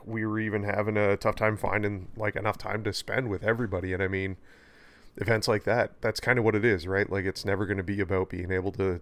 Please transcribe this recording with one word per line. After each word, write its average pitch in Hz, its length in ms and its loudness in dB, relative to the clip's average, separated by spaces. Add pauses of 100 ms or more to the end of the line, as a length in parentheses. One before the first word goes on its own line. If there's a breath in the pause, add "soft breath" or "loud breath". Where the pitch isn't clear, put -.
we 110 200 -4
were 107 140 0
even 107 240 -2
having 104 340 0
a 101 180 4
tough 107 200 0
time 107 200 2
finding, 101 600 -2
like, 107 180 -2
enough 104 220 0
time 104 260 -4
to 104 80 -2
spend 113 380 -4
with 95 120 -2
everybody. 101 520 0
And 92 100 0
I 92 60 2
mean, 95 260 -2 (800 soft breath)
events 110 320 0
like 107 160 2
that, 110 380 0
that's 110 180 -2
kinda 123 220 2
what 107 140 4
it 104 100 2
is, 92 200 2
right? 98 240 0
Like, 95 140 -2
it's 92 220 -4
never 98 200 0
gonna 98 180 -2
be 98 180 -2
about 95 280 0
being 90 220 -6
able 92 220 -2
to 95 280 0